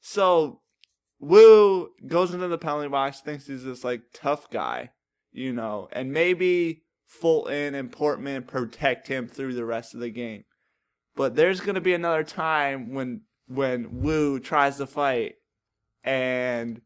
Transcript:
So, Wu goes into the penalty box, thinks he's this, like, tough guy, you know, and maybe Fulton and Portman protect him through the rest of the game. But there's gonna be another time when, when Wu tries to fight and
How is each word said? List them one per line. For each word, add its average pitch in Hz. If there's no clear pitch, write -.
So, 180
Wu 202
goes 175
into 180
the 170
penalty 147
box, 139
thinks 147
he's 131
this, 131
like, 123
tough 147
guy, 64
you 127
know, 107
and 131
maybe 175
Fulton 147
and 127
Portman 139
protect 127
him 131
through 135
the 120
rest 113
of 117
the 120
game. 110
But 131
there's 180
gonna 190
be 180
another 170
time 143
when, 127
when 127
Wu 147
tries 139
to 139
fight 131
and 127